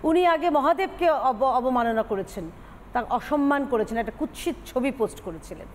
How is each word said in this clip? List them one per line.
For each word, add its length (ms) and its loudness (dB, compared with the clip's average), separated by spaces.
উনি 220 4
আগে 240 4
মহাদেবকে 600 2
অব-, 340 2
অবমাননা 600 2
করেছেন, 400 -4
তার 160 0
অসম্মান 560 2
করেছেন, 320 0
একটা 220 -2
কুৎসিত 360 -4
ছবি 260 -2
পোস্ট 300 -4
করেছিলেন। 540 -12